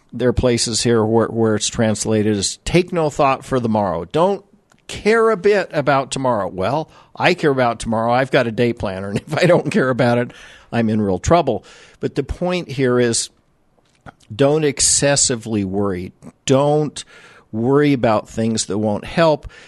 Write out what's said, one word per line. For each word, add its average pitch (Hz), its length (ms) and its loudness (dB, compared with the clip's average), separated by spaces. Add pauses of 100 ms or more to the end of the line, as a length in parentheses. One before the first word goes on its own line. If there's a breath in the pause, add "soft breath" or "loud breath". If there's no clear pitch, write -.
(120)
there 123 180 0
are 113 40 2
places 120 480 0
here 117 240 4
where, 110 220 2
where 110 280 0
it's 107 120 -4
translated 110 680 0
as 98 300 -4
"take 175 260 0
no 160 180 -2
thought 135 360 0
for 131 160 -2
the 113 80 -2
morrow." 95 360 0
Don't 190 400 -2 (420)
care 226 420 2
a 220 80 0
bit 202 340 2
about 139 400 0
tomorrow. 120 360 0
Well, 104 420 -4 (260 soft breath)
I 156 200 2
care 160 160 0
about 123 280 0
tomorrow. 113 320 -2
I've 131 200 0
got 131 160 2
a 117 40 -4
day 120 200 0
planner, 98 380 -6
and 104 80 -4
<laughs> - 100 -6
if 147 100 -6
I - 80 2
don't 240 240 2
care 135 200 0
about 120 280 2
it, 123 140 -2 (400 loud breath)
I'm 117 180 0
in 107 120 0
real 95 180 0
trouble. 139 460 0 (340 loud breath)
But - 160 -6
the 143 80 -2
point 175 460 -6
here 123 300 2
is 117 300 0 (1040)
don't 143 300 2
excessively 127 1000 0
worry. 95 480 -4 (320)
Don't 147 580 0 (480 loud breath)
worry 139 420 2
about 113 360 0
things 113 380 -2
that 95 100 -4
won't 104 280 -2
help, 156 460 0 (160 loud breath)